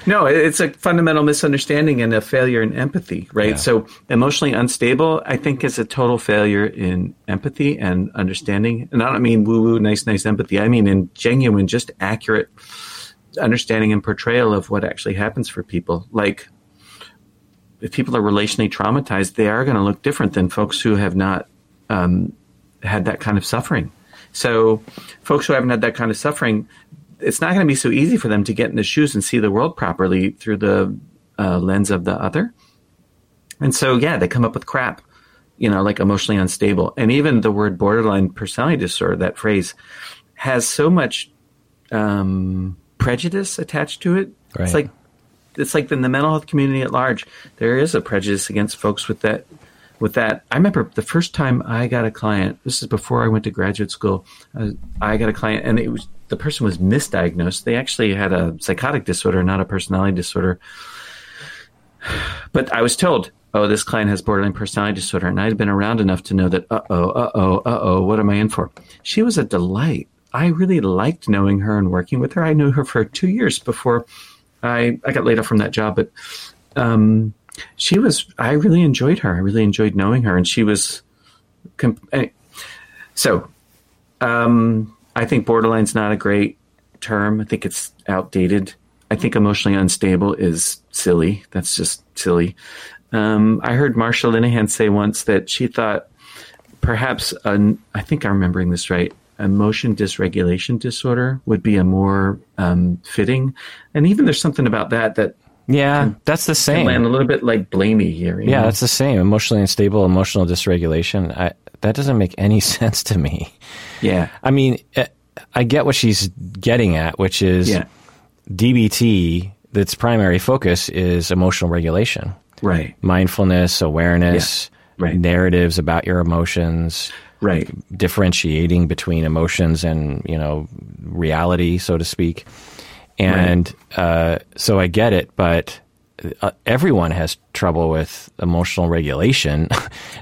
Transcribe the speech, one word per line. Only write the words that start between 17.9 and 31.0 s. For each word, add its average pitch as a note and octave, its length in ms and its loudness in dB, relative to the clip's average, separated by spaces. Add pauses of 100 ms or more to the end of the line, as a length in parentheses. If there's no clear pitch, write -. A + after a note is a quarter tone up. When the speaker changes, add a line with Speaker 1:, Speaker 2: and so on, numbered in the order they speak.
Speaker 1:
people B2 240 -2
are A2+ 60 2
relationally G#2 500 0
traumatized, G2+ 600 -2
they G#2+ 140 2
are A2+ 160 0
gonna A#2 200 2
look G2+ 180 0
different - 300 0
than F#2 160 2
folks G#2 320 -2
who G#2+ 160 2
have G2 180 0
not, F#2+ 320 -2 (440)
um, F2+ 420 0 (500)
had G2+ 220 -2
that G2+ 160 -4
kind G#2 160 0
of G2 80 0
suffering. A#2+ 460 -4 (420)
So A2+ 500 2 (400)
folks C#3+ 240 0
who D3 60 2
haven't B2+ 180 2
had A#2 120 0
that A#2 120 0
kind A#2 160 -2
of G#2+ 60 -4
suffering, A#2 520 -2 (520)
it's - 200 -2
not E3 120 0
gonna F#3 140 4
be C#3+ 80 4
so C3 160 0
easy D3 260 2
for - 120 -4
them G#2 160 2
to G#2 100 -4
get A#2+ 160 0
in - 60 -6
the A2 60 0
shoes D3 320 0
and G#2 80 0
see - 160 -2
the G#2+ 120 2
world B2+ 260 -2
properly F#2 540 0
through G#2+ 260 -6
the, G2 400 0 (420)